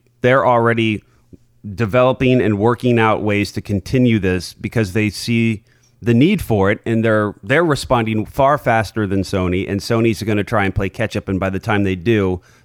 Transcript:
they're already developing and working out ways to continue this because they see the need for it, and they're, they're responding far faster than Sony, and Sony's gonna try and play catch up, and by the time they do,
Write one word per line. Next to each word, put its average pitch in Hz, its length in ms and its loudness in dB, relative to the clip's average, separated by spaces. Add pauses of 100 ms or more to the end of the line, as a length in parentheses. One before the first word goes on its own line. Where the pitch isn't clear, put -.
(200)
they're 123 260 4
already 117 560 2 (720)
developing 127 680 2
and 101 160 0
working 120 400 2
out 110 240 2
ways 104 300 -2
to - 100 -8
continue 113 560 0
this 92 340 -2
because 107 400 -4
they 107 180 0
see 113 520 -2 (400)
the 117 100 2
need 156 300 4
for 98 280 0
it, 110 140 -4
and 113 180 0
they're, 107 400 0
they're 139 220 0
responding 113 600 -2
far 139 320 0
faster 113 480 -2
than 95 160 0
Sony, 92 440 -2
and 98 140 -4
Sony's 117 420 0
gonna 104 220 -2
try 101 220 -2
and 95 80 -4
play 98 160 -4
catch - 260 -6
up, 101 140 -6
and 95 100 -2
by 95 80 -2
the 95 100 -4
time 101 260 -2
they 95 120 -2
do, 92 460 0 (220)